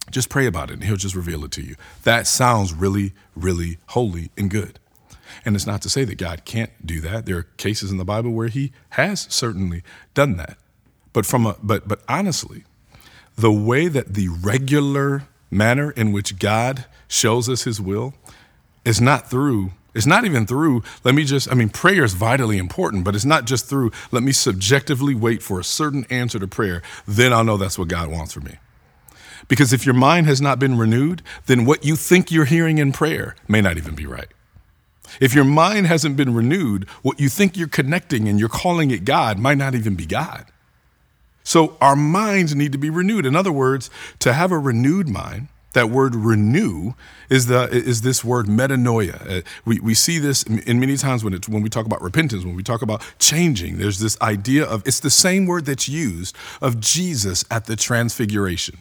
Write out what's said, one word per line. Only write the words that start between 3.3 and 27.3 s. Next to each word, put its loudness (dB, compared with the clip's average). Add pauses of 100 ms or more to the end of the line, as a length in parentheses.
really -4
holy -4
and -2
good. -6 (680)
And 0
it's -4
not -6
to -6
say 0
that -8
God -10
can't -6 (160)
do -6
that. -8
There -4
are -6 (160)
cases -4
in -4
the -6
Bible -4
where -4
he -6 (180)
has -2
certainly -4 (320)
done 2
that. -12 (560)
But 0
from 0
a, -2
but, -2
but -6
honestly, -6 (720)
the 4
way 2
that -4
the 0
regular 0 (260)
manner 2
in 0
which -4
God -2 (220)
shows 0
us -4
his -4
will -6 (680)
is 2
not 2
through, 0 (200)
it's 0
not 4
even 2
through, 2 (200)
let 4
me 4
just, 0
I 0
mean, 4
prayer 2
is 2
vitally 2
important, -2
but 0
it's -2
not 2
just -2
through, 0 (220)
"Let 0
me 0
subjectively 0
wait 0
for -4
a -8
certain -4
answer -4
to -6
prayer, -2 (280)
then 4